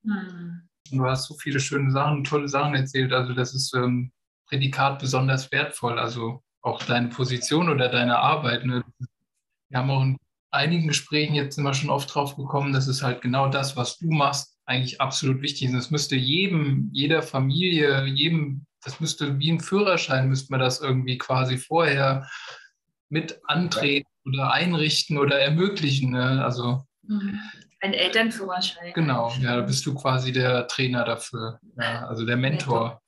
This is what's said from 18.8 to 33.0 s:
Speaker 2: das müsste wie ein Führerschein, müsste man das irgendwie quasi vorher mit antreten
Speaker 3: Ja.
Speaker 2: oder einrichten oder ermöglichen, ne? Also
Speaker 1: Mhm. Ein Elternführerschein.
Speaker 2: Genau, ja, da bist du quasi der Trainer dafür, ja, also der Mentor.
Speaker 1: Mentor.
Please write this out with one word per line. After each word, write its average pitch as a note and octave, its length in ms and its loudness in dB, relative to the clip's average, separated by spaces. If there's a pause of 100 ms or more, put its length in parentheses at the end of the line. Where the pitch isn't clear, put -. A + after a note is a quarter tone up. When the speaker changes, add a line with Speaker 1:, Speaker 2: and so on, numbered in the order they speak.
Speaker 2:
das - 160 -12
müsste C#3+ 400 -2
wie D#3 120 0
ein E3 80 2
Führerschein, E3+ 680 2
müsste C3 220 -2
man C3 80 0
das B2+ 220 2
irgendwie B2+ 360 0
quasi B2+ 400 0
vorher C#3 680 2 (840)
mit E3 380 -4
antreten D3 600 0 (180)
Speaker 3:
Ja. C3 60 -4
Speaker 2:
oder C3 220 0
einrichten D#3 640 0
oder C#3+ 220 4
ermöglichen, C#3+ 720 2
ne? B2+ 320 2
Also B2 400 -2 (240)
Speaker 1:
Mhm. G3+ 320 -4 (420)
Ein G3 120 -2
Elternführerschein. F#3 1000 -2
Speaker 2:
Genau, B2 460 2
ja, B2 180 0
da A#2+ 40 2
bist C3 240 -2
du C3+ 80 -4
quasi C3 380 0
der B2+ 360 2
Trainer B2+ 380 0
dafür, A2+ 540 -6 (180)
ja, A#2 300 -4
also A2+ 180 -4
der A#2+ 120 0
Mentor. C3+ 420 0
Speaker 1:
Mentor. A2+ 280 -4